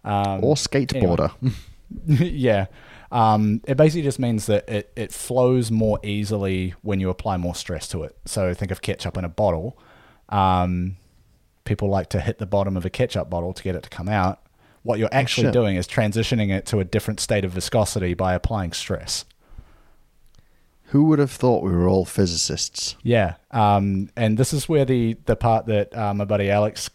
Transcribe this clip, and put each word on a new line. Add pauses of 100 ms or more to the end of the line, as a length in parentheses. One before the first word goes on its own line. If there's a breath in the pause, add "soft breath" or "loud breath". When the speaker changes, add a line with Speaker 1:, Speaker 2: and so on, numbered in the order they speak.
Speaker 1:
Um,
Speaker 2:
Or
Speaker 1:
anyway.
Speaker 2:
skateboarder.
Speaker 1:
<laughs> (640 loud breath)
Yeah. (460 loud breath)
Um,
it
basically
just
means
that
it,
it
flows
more
easily
when
you
apply
more
stress
to
it.
So
think
of
ketchup
in
a
bottle. (520 soft breath)
Um, (680)
people
like
to
hit
the
bottom
of
a
ketchup
bottle
to
get
it
to
come
out. (420 soft breath)
What
you're
Speaker 2:
Oh,
Speaker 1:
actually
Speaker 2:
shit.
Speaker 1:
doing
is
transitioning
it
to
a
different
state
of
viscosity
by
applying
stress. (1600 soft breath)
Speaker 2:
Who
would
have
thought
we
were
all
physicists?
Speaker 1:
Yeah. (160)
Um,
and
this
is
where
the, (100)
the
part
that,
uh,
my
buddy
Alex